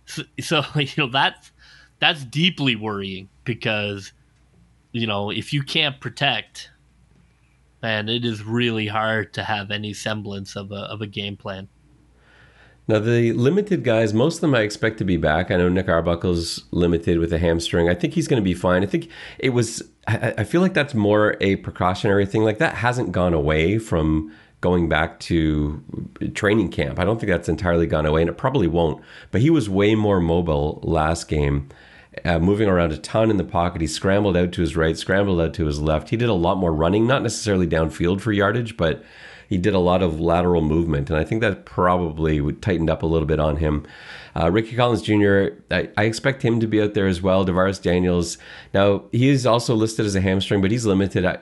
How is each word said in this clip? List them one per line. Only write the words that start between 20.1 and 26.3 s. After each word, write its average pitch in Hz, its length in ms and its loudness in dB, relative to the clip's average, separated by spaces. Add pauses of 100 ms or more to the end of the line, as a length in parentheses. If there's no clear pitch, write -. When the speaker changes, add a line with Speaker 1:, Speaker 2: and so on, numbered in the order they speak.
Speaker 2:
I 107 40 0
feel 170 180 0
like 185 120 2
that's 147 200 -2
more 104 480 4
a 98 160 2
precautionary 95 680 0
thing. 107 180 0
Like, 110 140 2
that - 180 0
hasn't 120 360 -2
gone 90 220 2
away 80 440 2
from 78 560 -2 (280)
going 90 260 2
back 78 320 -2
to 76 640 0 (500)